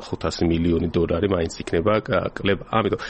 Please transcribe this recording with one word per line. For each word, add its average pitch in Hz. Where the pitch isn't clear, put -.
ხუთასი -
მილიონი 82
დოლარი 85
მაინც 87
იქნება, 90
ა, 107
კლება. -
ამიტომ 107